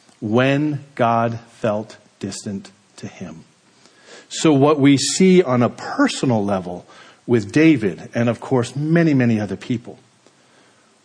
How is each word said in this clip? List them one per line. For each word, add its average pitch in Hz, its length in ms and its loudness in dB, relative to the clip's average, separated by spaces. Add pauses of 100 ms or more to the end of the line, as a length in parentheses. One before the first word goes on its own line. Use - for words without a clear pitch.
(220)
when 135 640 -2 (120)
God 117 440 0 (120)
felt 110 460 -6 (220)
distant 98 520 -12 (260)
to - 100 -16
him. 82 360 -18 (840)
So - 240 2
what 143 260 4
we 139 180 6
see 185 460 4
on 127 180 0
a 113 80 2
personal 131 760 -2
level 90 420 -6 (400)
with 104 260 0
David, 135 640 2
and 120 160 0
of 113 100 -4
course 120 360 -2
many, 160 380 0
many 120 260 2
other 98 180 -6
people, - 420 -10 (1040)